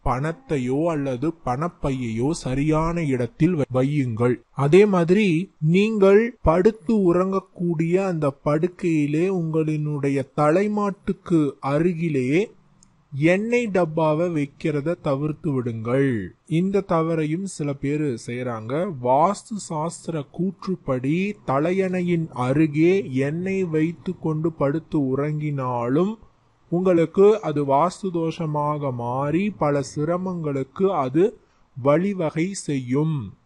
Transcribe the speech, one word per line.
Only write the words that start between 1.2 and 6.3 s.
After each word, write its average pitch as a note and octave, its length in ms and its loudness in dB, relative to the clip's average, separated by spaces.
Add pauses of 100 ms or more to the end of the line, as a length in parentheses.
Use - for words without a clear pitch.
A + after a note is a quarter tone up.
பணப்பையையோ C3 840 -4
சரியான D#3 720 -2
இடத்தில் C3+ 500 0
வை-, C#3+ 100 0 (100)
வையுங்கள். B2+ 600 0 (160)
அதே E3 360 6
மாதிரி, F#3 720 2
நீங்கள் G3+ 840 4